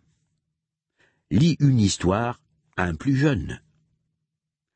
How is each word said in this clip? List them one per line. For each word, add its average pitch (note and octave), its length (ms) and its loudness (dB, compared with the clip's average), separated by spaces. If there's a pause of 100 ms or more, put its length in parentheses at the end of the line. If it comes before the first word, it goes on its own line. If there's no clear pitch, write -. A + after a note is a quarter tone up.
(1300)
Lis D3+ 240 2
une C3 220 4
histoire G#2 600 -2 (360)
à F#2 80 0
un E2+ 100 -2
plus C3+ 220 -2
jeune. C3 440 -2 (1160)